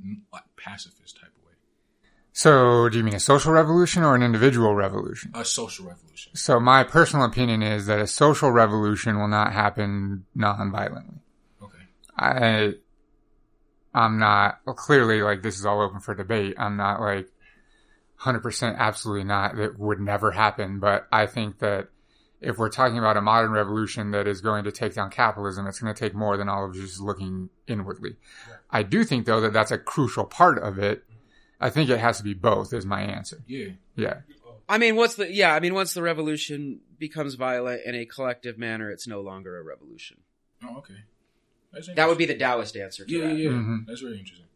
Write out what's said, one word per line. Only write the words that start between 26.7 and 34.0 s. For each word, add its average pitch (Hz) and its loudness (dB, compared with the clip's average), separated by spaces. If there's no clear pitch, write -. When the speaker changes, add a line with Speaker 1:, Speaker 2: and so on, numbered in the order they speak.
Speaker 2:
just 95 -12
looking 92 -8
inwardly. 98 -8
Speaker 1:
Yeah. - -20
Speaker 2:
I 110 0
do 135 2
think, 135 0
though, 113 2
that 110 2
that's 110 2
a 113 0
crucial - -2
part 170 4
of 98 -4
it. 101 0
I 127 0
think 147 2
it 120 2
has 117 0
to 104 -10
be 101 -6
both 101 0
is 101 -6
my 98 -4
answer. 101 -10
Speaker 1:
Yeah. 196 -12
Speaker 2:
Yeah. 107 -4